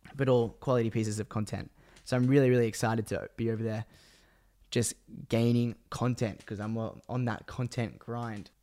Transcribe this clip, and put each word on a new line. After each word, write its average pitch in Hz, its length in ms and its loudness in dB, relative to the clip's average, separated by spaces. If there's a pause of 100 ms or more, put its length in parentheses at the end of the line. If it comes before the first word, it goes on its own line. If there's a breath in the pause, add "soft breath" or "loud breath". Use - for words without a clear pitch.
(140)
but 131 140 0
all 120 200 6
quality 120 400 0
pieces 107 300 0
of 104 100 -6
content. 107 420 -6 (320 loud breath)
So - 140 -2
I'm 123 100 4
really, 135 220 6
really 123 180 4
excited 110 400 0
to - 300 -6
be 113 140 -2
over 110 120 -4
there 110 220 -4 (840 soft breath)
just - 240 0 (340)
gaining 120 480 2 (140)
content, 117 560 -2
cause 107 140 -8
I'm, 107 180 -6
uh, 113 140 -6 (180)
on 123 160 -2
that 113 200 -4
content 120 540 -6
grind. 117 500 -10 (140)